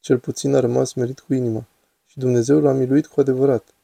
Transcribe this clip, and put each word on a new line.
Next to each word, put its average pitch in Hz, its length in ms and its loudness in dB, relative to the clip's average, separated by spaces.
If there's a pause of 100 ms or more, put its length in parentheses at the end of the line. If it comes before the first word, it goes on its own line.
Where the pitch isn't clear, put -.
Cel 127 180 0
puțin 139 360 -4
a 135 60 4
rămas 123 280 0
smerit 127 320 -6
cu - 140 -4
inima 117 300 -4 (420)
și - 120 -20
Dumnezeu 127 420 2
l-a 143 120 2
miluit 135 340 0
cu - 140 -4
adevărat 131 640 0